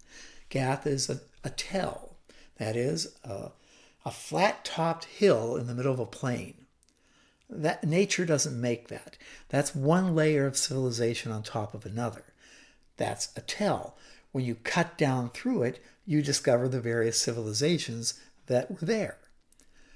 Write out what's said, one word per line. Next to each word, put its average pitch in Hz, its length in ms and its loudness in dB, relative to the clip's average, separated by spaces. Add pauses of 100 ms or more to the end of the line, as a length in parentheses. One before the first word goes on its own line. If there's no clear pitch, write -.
(500)
Gath 135 360 0
is 139 240 0
a, 139 120 -4 (200)
a 131 80 -6
tell, - 680 -4 (400)
that 110 180 -2
is, 143 480 -2
a, - 280 -10 (520)
a 127 80 -6
flat-topped 165 920 0
hill 123 500 4
in 120 120 -4
the 123 60 -6
middle 127 200 0
of 127 60 -2
a 117 60 -2
plain. - 600 -6 (840)
That, 175 360 -2
nature 180 400 2
doesn't 143 340 2
make 120 300 0
that. - 280 -14 (300)
That's 139 260 0
one 165 420 4
layer 156 320 4
of 131 100 -4
civilization 117 760 0
on 110 120 -4
top 104 300 -6
of 104 120 -12
another. 110 400 -6 (720)
That's - 400 -2
a - 40 -8
tell. 123 540 -2 (380)
When 131 100 0
you 120 120 -2
cut - 420 -2
down 127 320 2
through 240 340 0
it, 123 180 -2 (240)
you 151 160 4
discover 131 460 4
the 127 140 0
various 117 400 2
civilizations 117 1000 0 (280)
that 127 240 2
were 170 160 -4
there. 214 300 0 (800)